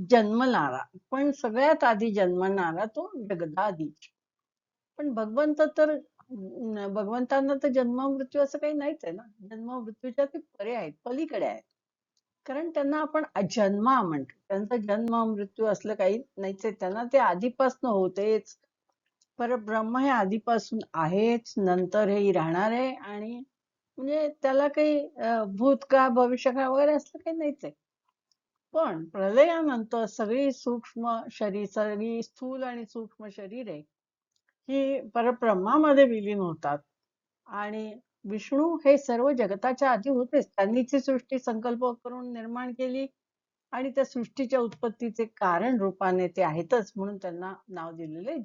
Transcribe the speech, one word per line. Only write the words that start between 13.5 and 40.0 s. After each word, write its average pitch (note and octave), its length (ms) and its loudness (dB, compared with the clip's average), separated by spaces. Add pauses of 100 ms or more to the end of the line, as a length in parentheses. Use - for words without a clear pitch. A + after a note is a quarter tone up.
म्हणतो. D3+ 380 -4 (100)
त्यांचा G#3 280 -2
जन्म A3+ 460 0
मृत्यू A3 420 -4
असलं G#3 300 -2
काही G3+ 280 2 (140)
नाहीच G3 280 -6
आहे. G#3+ 140 -2
त्यांना G3+ 240 -4 (100)
ते C#4 40 6
आधीपासनं A#3+ 720 2
होतेच. G3+ 680 0 (800)
परब्रह्म A3+ 600 -2
हे C4+ 120 2
आधीपासून A3 720 0 (140)
आहेच, G3+ 640 0
नंतरही G3 760 2
राहणार F3 400 0
आहे C4 220 -2
आणि G#3+ 500 -12 (540)
म्हणजे D4 440 -2
त्याला C4+ 260 4
काही, D4 480 2
अ, A3+ 280 -2
भूतकाळ, C4 640 4
भविष्यकाळ B3 600 2
वगैरे C#4+ 260 4
असलं C#4+ 240 -4
काही E4 200 -6
नाहीच D4 280 -4
आहे. - 80 -12 (1000)
पण G3+ 320 0
प्रलयानंतर A#3 1000 2
सगळी A#3+ 460 0
सूक्ष्म A#3 680 -6 (100)
शरीर, G#3 340 -4
सगळी G#3+ 580 -4
स्थूल B3+ 400 -10
आणि A#3+ 220 -8
सूक्ष्म G#3+ 420 -14
शरीरे G3+ 500 -12 (920)
ही C4+ 320 0
परब्रह्मामध्ये A#3+ 1040 4
विलीन G#3 360 2
होतात D#3+ 380 -2 (680)
आणि G#3+ 540 -10 (260)
विष्णू C#4 600 0
हे C#4 120 10
सर्व B3+ 340 2
जगताच्या B3+ 600 0
आधी A3+ 180 0